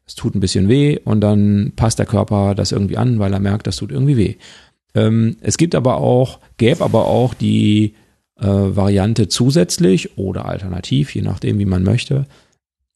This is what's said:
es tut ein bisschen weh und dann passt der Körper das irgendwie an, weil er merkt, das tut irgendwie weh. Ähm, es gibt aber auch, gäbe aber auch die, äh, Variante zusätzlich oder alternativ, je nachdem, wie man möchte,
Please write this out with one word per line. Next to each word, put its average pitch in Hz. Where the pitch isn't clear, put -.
es -
tut -
ein 98
bisschen 95
weh 143
und 107
dann 104
passt 110
der 104
Körper 101
das 98
irgendwie 98
an, 117
weil 98
er 98
merkt, 101
das 95
tut 107
irgendwie 139
weh. 101
Ähm, 113
es -
gibt 170
aber 123
auch, 123
gäbe -
aber 107
auch 117
die, 107
äh, 98
Variante 98
zusätzlich 170
oder 92
alternativ, 92
je 107
nachdem, 101
wie 101
man 92
möchte, 123